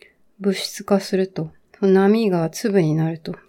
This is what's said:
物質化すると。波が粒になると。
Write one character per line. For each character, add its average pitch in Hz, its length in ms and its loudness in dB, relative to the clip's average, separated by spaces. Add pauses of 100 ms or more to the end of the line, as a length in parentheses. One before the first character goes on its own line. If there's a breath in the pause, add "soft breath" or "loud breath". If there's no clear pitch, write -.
(400 soft breath)
物 196 180 -2
質 - 260 -12
化 196 160 2
す 196 160 -6
る 190 120 0
と。 165 240 -10 (300)
波 196 480 4
が 165 200 0
粒 202 320 0
に 156 140 2
な 160 140 0
る 165 100 -8
と。 170 160 -12 (120)